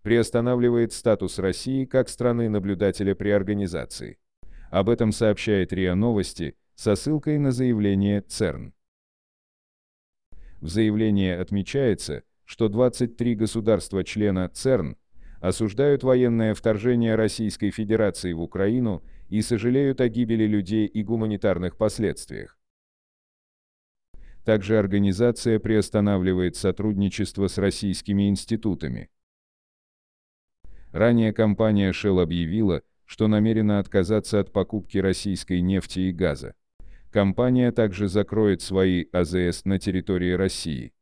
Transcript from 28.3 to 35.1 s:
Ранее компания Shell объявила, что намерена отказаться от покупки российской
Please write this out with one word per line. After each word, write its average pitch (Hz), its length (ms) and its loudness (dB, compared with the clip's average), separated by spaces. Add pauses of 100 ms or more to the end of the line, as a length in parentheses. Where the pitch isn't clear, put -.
Ранее 110 420 4
компания 104 580 2
Shell 95 300 0
объявила, 85 600 0 (240)
что - 220 -2
намерена 107 520 2
отказаться 101 600 0
от 95 120 -2
покупки 98 460 -4
российской 92 640 0